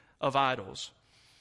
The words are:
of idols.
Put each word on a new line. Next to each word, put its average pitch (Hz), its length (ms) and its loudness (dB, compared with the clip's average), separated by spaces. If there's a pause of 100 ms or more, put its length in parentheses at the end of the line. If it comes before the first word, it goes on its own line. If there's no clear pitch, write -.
(180)
of 135 160 0
idols. 127 580 0 (480)